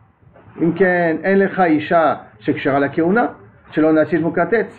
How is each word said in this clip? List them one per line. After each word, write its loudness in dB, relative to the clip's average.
Imken, 0
En 2
Lecha 0
Isha, 0
c'est -4
que -6
Shara -2
la 0
Keuna, 0
chez 0
l'Onasid 2
Moukatet. -2